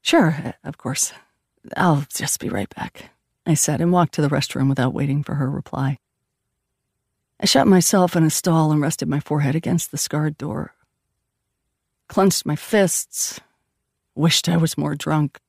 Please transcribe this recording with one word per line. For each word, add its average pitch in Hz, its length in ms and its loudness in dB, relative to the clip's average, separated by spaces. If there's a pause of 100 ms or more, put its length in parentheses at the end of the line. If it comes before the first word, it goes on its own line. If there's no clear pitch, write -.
"Sure, 160 600 2
of - 140 -12
course. - 360 -6 (640)
I'll 151 320 2
just - 320 -6
be - 80 -6
right 98 260 -6
back," - 360 -14 (340)
I 170 80 2
said, 151 260 0
and 170 140 2
walked 175 220 2
to - 60 0
the 147 80 2
restroom 139 380 -2
without 135 280 0
waiting 143 280 -2
for - 120 -6
her 139 140 -2
reply. 135 500 -6 (1400)
I - 60 -4
shut 220 220 4
myself 185 480 4
in 170 80 4
a 160 60 4
stall 160 420 2
and 151 100 2
rested 143 260 -2
my 135 140 -2
forehead 147 340 -2
against 165 360 -2
the - 60 -10
scarred 151 400 -4
door. 151 360 -8 (1400)
Clenched - 360 2
my 151 100 -2
fists. - 840 -2 (760)
Wished 156 340 2
I 170 80 2
was 165 200 0
more 147 180 -2
drunk. 151 540 -2